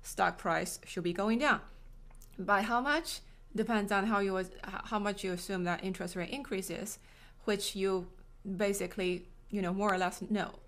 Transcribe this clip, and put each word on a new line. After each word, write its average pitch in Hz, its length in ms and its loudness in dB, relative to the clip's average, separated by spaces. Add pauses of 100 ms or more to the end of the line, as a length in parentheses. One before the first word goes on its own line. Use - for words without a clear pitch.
stock 175 340 0
price 170 480 0
should - 180 -6
be 175 100 2
going 214 260 2
down. 285 200 4 (800)
By 196 220 4
how 233 200 2
much? 294 380 0 (360)
Depends 214 360 2
on 196 140 4
how 214 140 4
you 196 140 2
was, 185 140 0
h-, - 380 -10
how 214 140 0
much 202 240 -2
you 185 100 0
assume 180 320 -2
that 175 180 0
interest 180 320 -4
rate 175 140 -4
increases, 190 720 -6 (460)
which 202 300 0
you 190 320 2 (500)
basically, 185 680 0 (220)
you 208 120 0
know, 180 120 2
more 196 200 4
or 185 40 2
less 180 240 0
know 190 300 0 (160)